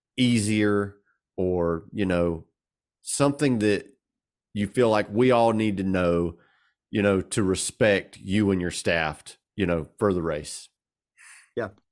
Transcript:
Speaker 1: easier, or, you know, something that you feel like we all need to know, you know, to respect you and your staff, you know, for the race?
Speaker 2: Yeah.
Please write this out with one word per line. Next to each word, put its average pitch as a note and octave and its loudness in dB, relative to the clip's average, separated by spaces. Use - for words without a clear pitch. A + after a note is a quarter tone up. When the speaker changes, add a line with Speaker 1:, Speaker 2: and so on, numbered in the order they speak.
Speaker 1:
easier, G#2 0
or, F2 -2
you G#2 -2
know, F2 0
something C#3 0
that G#2 0
you G2+ -2
feel A#2+ 2
like G#2+ 2
we A#2+ 2
all A#2 4
need A2 0
to F#2+ -4
know, F2 0
you G#2 0
know, G2 2
to - -4
respect G2 0
you G2 0
and F#2 0
your F2 -4
staff, E2 -4
you G2+ -2
know, E2 -2
for G2+ 2
the F2+ -2
race? D2+ -8
Speaker 2:
Yeah. A2 -6